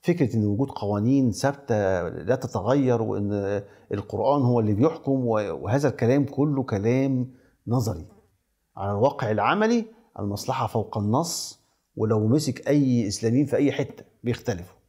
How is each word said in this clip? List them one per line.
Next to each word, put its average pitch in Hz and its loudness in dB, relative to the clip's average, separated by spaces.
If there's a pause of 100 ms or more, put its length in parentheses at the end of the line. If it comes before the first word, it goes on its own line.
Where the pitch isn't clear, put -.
فكرة 160 2
إن 107 2
وجود 104 0
قوانين 110 2
ثابتة 101 0
لا 82 -2
تتغير، 123 0
وإن 101 -2 (320)
القرآن 110 0
هو 123 4
اللي 107 2
بيحكم، 135 0
و-، 104 -2
وهذا 135 0
الكلام 135 2
كله 139 -2
كلام 127 0 (340)
نظري. 104 -2 (720)
على 101 -4
الواقع 113 0
العملي 208 2 (340)
المصلحة 104 -4
فوق 110 -4
النص، 113 -2 (360)
ولو 107 2
مسك 131 0
أي 127 4
إسلاميين 113 0
في 135 -2
أي 139 2
حتة - -6 (200)
بيختلفوا. 107 -4 (140)